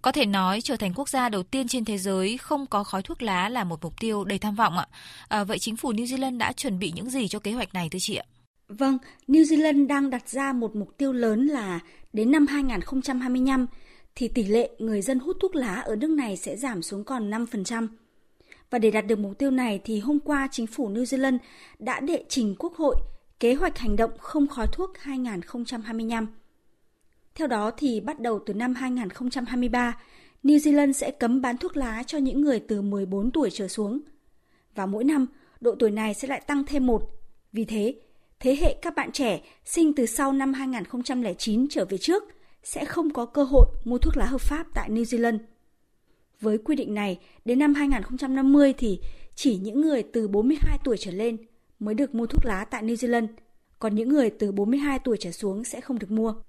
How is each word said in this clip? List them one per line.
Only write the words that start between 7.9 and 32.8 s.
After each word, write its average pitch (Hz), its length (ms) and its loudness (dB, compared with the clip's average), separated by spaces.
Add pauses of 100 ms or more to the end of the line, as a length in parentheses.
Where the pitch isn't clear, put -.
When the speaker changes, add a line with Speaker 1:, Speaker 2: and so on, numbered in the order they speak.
Speaker 1:
chị 202 160 -4
ạ? - 100 -6 (440)
Speaker 2:
Vâng, 269 300 0 (300)
New 311 140 8
Zealand 294 440 6
đang 277 240 0
đặt 247 180 -8
ra 269 240 -2
một 226 240 -2
mục 208 220 -6
tiêu 269 140 0
lớn 240 340 2
là 202 340 -2 (320)
đến 214 180 2
năm 294 160 6
hai 285 160 0
nghìn 233 180 0
không 262 220 -4
trăm 254 180 -2
hai 254 100 -2
mươi 254 160 2
lăm 262 200 2 (480)
thì 240 140 -4
tỷ 240 140 0
lệ 214 360 2
người 214 240 -2
dân 262 160 0
hút 330 220 -4
thuốc 381 140 0
lá 254 200 -2
ở 226 220 -4
nước 294 140 -2
này 247 260 0
sẽ - 200 -8
giảm 226 260 -4
xuống 202 220 -8
còn 220 260 -4
năm 226 160 -2
phần 202 180 -4
trăm. 226 240 -4 (840)
Và 247 80 0
để 220 120 6
đạt 208 160 0
được 214 120 0
mục 196 200 -6
tiêu 277 120 2
này 247 340 0
thì 220 160 -2
hôm 285 200 0
qua 277 300 -2
chính 226 160 -4
phủ 220 240 -4
New 233 140 -2
Zealand 262 340 0 (400)
đã 214 220 -6
đệ 294 280 -2
trình 214 300 -2
Quốc 349 160 -6
hội 302 220 2 (440)
kế 233 140 4
hoạch - 240 0
hành 220 180 0
động 226 220 2
không 285 300 0
khói 226 240 -4
thuốc 381 260 -4
hai 277 200 -8
nghìn 220 240 -4
không 240 220 -10
trăm 226 180 -8
hai 226 120 -10
mươi 226 120 -4
lăm. 226 200 -2 (1080)
Theo 311 120 -2
đó 220 300 0
thì 240 240 0
bắt 220 200 -8
đầu 233 260 -2
từ 202 80 -4
năm 247 200 -2
hai 254 160 -4
nghìn 247 200 -4
không 247 200 -6
trăm 247 160 -6
hai 247 100 -4
mươi 247 120 0
ba, 240 300 0 (460)
New 294 140 8
Zealand 294 340 6
sẽ 254 180 -2
cấm 240 300 2
bán 247 160 -2
thuốc 359 200 -6
lá 220 300 -4
cho 311 120 -4
những 269 220 0
người 277 200 2
từ 208 220 -2